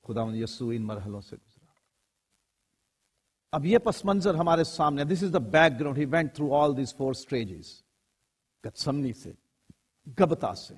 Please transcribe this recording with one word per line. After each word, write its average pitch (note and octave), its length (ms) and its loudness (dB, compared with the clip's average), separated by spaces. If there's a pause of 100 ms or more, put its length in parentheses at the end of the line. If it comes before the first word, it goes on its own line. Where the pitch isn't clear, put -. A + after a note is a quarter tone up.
خداوند A2+ 280 -4
یسوع A2+ 400 -4
ان A2+ 60 -4
مرحلوں G#2 400 -8
سے - 140 -18
گزرا۔ - 300 -20 (1900)
اب D3 100 -2
یہ G#3+ 120 6
پس A3+ 280 0
منظر G3 300 2
ہمارے E3 280 4
سامنے، D3 400 0
this D#3+ 120 0
is F#3 140 -2
the E3+ 120 0
background, C#3+ 560 2
he D3 80 0
went D#3 200 2
through C#3+ 260 -4
all D3 180 4
these C3+ 320 -4
four C3+ 100 0
stages. G#2 580 -6 (960)
گتسمنی C3+ 480 -4
سے، - 200 -16 (880)
گبتا D#3 360 2
سے - 220 -16